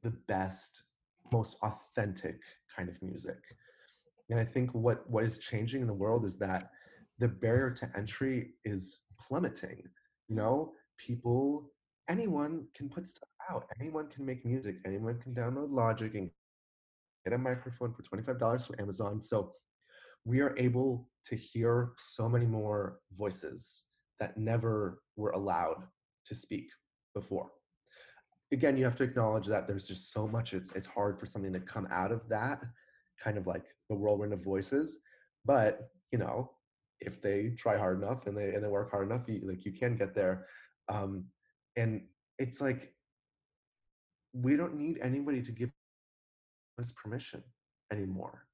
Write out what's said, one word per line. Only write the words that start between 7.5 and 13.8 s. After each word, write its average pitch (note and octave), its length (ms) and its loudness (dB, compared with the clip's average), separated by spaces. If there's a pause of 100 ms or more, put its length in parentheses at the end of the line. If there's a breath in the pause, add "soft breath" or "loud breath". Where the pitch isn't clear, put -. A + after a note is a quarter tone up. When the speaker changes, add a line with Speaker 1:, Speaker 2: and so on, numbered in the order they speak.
Speaker 1:
to - 240 -8
entry B2 580 -2 (120)
is G2 360 -4 (180)
plummeting. - 640 -4 (440 soft breath)
You A2 80 -4
Speaker 2:
Mm. - 20 0
Speaker 1:
know, B2+ 380 2 (220 loud breath)
people, B2+ 760 0 (380)
anyone E3 640 0
can C#3+ 160 -8
put F3+ 180 -10
stuff - 220 -18 (200)
out. D#3 200 0 (100)
Anyone D3+ 300 -2